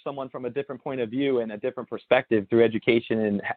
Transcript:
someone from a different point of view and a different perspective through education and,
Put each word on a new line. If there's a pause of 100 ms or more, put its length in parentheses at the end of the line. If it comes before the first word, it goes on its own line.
someone
from
a
different
point
of
view
and
a
different
perspective
through
education
and, (140)